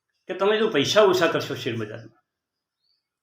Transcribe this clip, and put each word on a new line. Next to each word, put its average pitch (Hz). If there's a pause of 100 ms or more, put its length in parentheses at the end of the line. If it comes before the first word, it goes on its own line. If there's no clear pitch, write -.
(280)
કે 185
તમે 196
જો 220
પૈસા 151
ઓછા 175
કરશો 143
શેર 120
બજારમાં, 113 (1000)